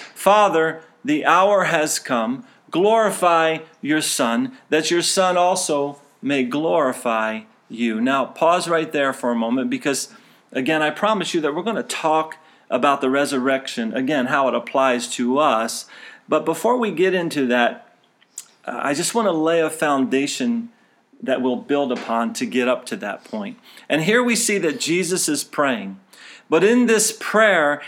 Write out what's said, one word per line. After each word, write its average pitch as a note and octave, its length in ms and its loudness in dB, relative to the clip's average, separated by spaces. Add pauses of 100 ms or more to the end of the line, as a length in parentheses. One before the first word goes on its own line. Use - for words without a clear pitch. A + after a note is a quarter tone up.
(140)
"Father, E3 680 2 (220)
the D3 200 0
hour F#3 400 6
has D#3 340 0
come. A#2+ 460 -2 (260)
Glorify F3+ 880 2 (220)
your D3+ 200 0
Son, B2+ 560 -2 (120)
that D#3 200 0
your E3+ 140 2
Son F#3 340 2
also D#3+ 640 0 (220)
may C3+ 220 0
glorify B2 960 -2 (280)
you." A2+ 320 -2
Now, C3 240 0
pause E3+ 440 0
right E3 240 0
there C#3 200 0
for B2 200 -2
a A#2+ 40 0
moment, A#2+ 320 -2
because, C3 440 -4 (400)
again, D#3 280 -2
I D3+ 100 0
promise G3+ 440 -2
you E3+ 60 2
that D3+ 160 -2
we're F3+ 60 -6
gonna G3 200 -4
talk D#3 540 -2 (340)
about C#3 300 2
the C3 100 0
resurrection, C3 840 -2
again, C3 320 -2
how C#3 200 2
it A#2+ 80 0
applies B2 600 0
to B2 220 0
us. A#2 480 0 (420)
But D#3 160 0
before E3 320 0
we A3 160 0
get F3+ 220 2
into D#3 320 0
that, A#2+ 500 0 (680)
uh, - 180 -10
I C#3+ 100 0
just D#3+ 220 -4
wanna G#3+ 180 0
lay E3 280 2
a D#3 100 0
foundation C3 1000 -2 (540)
that B2+ 180 -2
we'll B2+ 160 -2
build C#3+ 340 -2
upon A#2 440 -2
to B2 120 -6
get A#2+ 220 0
up B2+ 180 -2
to G#2+ 100 -8
that G2+ 280 -10
point. G2+ 340 -10 (300)
And D3+ 140 0
here G#3+ 200 2
we A#3+ 140 0
see G#3 220 0
that D#3 200 -2
Jesus F3 500 -2
is D3 140 -2
praying. G#2 560 -2 (520)
But E3 140 4
in A#3+ 220 4
this G#3+ 320 2
prayer, F3 680 2